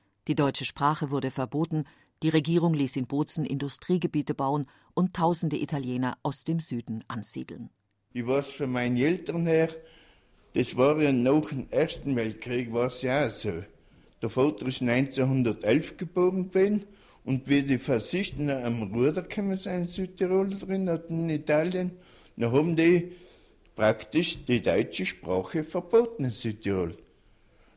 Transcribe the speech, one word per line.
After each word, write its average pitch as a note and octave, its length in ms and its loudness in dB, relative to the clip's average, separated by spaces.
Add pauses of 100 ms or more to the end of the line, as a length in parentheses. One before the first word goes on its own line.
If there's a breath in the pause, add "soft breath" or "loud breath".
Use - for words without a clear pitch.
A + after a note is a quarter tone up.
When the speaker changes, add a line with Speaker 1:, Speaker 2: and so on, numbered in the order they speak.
(280)
Speaker 1:
Die D3+ 60 0
deutsche C#3 320 2
Sprache D3 460 0
wurde C3+ 180 -2
verboten, D3 540 -2 (400 soft breath)
die D#3+ 60 2
Regierung D#3+ 440 4
ließ C#3+ 220 0
in C3 100 -2
Bozen D3+ 400 -2
Industriegebiete D3 880 -2
bauen C#3 320 -2 (300 soft breath)
und F3+ 180 0
tausende E3 480 0
Italiener B2+ 600 -2
aus C#3 200 -4
dem E3 160 -2
Süden A#2 480 -6
ansiedeln. A#2 600 -10 (440)
Speaker 2:
Ich B2 120 -4
weiß C#3 280 0
von C3 180 -4
meinen B2 260 0
Eltern E3+ 480 0
her, D#3+ 240 4 (880 soft breath)
das - 200 -2
war C#3+ 240 4
ja D3 120 4
nach C3+ 380 4
dem C3+ 200 -8
Ersten C#3 460 0
Weltkrieg, A2+ 580 -4
war's B2 300 -2
ja C3 240 2
auch G#2+ 40 -6
so. F2+ 300 -4 (640 soft breath)
Der A2+ 80 -2
Vater C#3 340 2
ist B2+ 160 -4
neunzehnhundertelf C3 1160 2
geboren F3+ 520 0
gewesen G3 360 2 (400 soft breath)
und C3 220 -2
wie C#3+ 140 4
die C3+ 160 2
Faschisten D3 720 -2
am A#2+ 320 -2 (100)
Ruder C#3+ 300 2
gekommen G3 360 -4
sind, F#3 240 -4
in E3+ 60 -2
Südtirol F#3 720 -2
drin, F#3+ 300 -2
in E3 420 -2
Italien, E3 640 0 (460 loud breath)
dann A#2 140 0
haben D#3 240 4
die E3+ 380 4 (600 loud breath)
praktisch A2 720 0
die B2 160 2
deutsche G2 440 0
Sprache F#2 580 -2
verboten G#3 600 2
in A#2+ 60 -2
Südtirol. G2 640 -2 (800 soft breath)